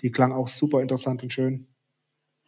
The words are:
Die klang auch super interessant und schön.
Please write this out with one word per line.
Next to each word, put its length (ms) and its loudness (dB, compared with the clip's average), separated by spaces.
Die 80 0
klang 220 2
auch 160 -2
super 340 2
interessant 400 -2
und 100 -6
schön. 360 -2